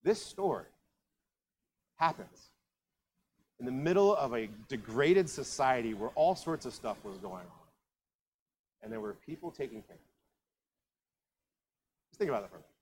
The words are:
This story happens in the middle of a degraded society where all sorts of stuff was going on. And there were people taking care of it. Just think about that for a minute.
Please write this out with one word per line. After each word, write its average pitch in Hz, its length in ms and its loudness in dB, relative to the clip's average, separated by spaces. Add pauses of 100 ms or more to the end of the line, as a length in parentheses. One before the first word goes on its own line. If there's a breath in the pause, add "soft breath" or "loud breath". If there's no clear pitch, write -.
This 208 220 2
story 151 420 -2 (1300)
happens - 540 -2 (1080)
in 123 60 -6
the 127 40 -4
middle 180 460 4
of 127 180 0
a 110 140 -2 (180)
degraded 135 640 4
society 127 640 0
where 104 160 -4
all 165 240 4
sorts 160 320 -6
of 117 80 -8
stuff 107 300 -6
was 98 140 -12
going 92 280 -12
on. - 200 -20 (1160)
And 110 80 -14
there 113 80 -8
were 107 160 -6
people 160 380 -12
taking 113 300 -8
care - 120 -20
of 80 60 -20
it. - 140 -20 (2000)
Just - 80 -20
think 202 100 0
about 113 140 0
that 185 80 -14
for 92 60 -20
a - 20 -18
minute. - 240 -20